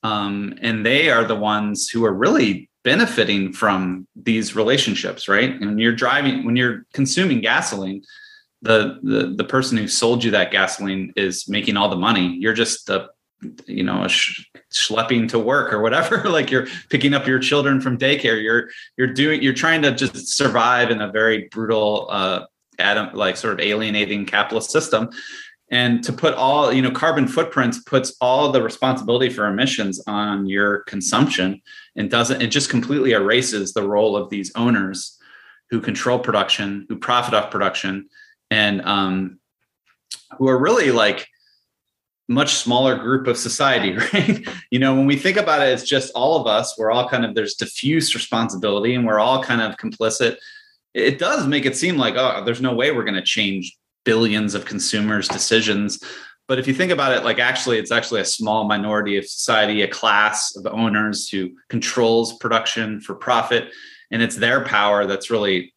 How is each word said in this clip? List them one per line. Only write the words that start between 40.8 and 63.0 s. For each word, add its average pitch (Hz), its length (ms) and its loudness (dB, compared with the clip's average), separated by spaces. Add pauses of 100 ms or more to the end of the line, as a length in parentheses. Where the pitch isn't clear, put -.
like, 107 380 2 (1040)
much - 240 2
smaller 127 420 2
group 131 300 -2
of 120 100 0
society, 117 560 0
<laughs> 104 200 -2
right? 196 340 0 (240)
You 127 80 0
know, 135 160 4
when 135 100 4
we 143 120 4
think 185 200 0
about 156 240 2
it, 135 100 4
it's 127 120 0
just - 320 -2
all 135 260 2
of 120 60 -4
us. 110 320 0
We're 110 120 0
all 123 200 0
kind 120 160 0
of, 101 80 -6
there's 104 200 -2
diffuse 143 600 -2
responsibility, 110 800 -2
and 123 120 0
we're 107 140 2
all 131 220 2
kind 120 180 0
of 107 160 -4
complicit. 113 600 -2 (580)
It 131 240 0
does 202 280 -2
make 139 200 0
it 135 100 -2
seem 175 220 -2
like, 113 180 0
oh, 123 280 0
there's 120 180 -2
no 127 120 0
way 127 160 2
we're 120 140 -2
gonna 98 180 -2
change 98 540 -2 (280)
billions 107 500 2
of 104 100 -6
consumers' 104 640 -2
decisions. 104 760 0 (440)
But 131 120 0
if 131 80 -2
you 139 60 2
think 180 180 0
about 143 220 2
it, 117 120 0
like, 113 140 0
actually, 123 400 0
it's 107 140 -4
actually 113 300 0
a - 40 -2
small 107 380 0
minority 104 540 0
of 98 80 -4
society, 107 560 0
a - 60 0
class 107 680 0
of 95 100 -10
owners 107 600 -2
who 92 220 -4 (180)
controls 113 720 0
production 110 640 -2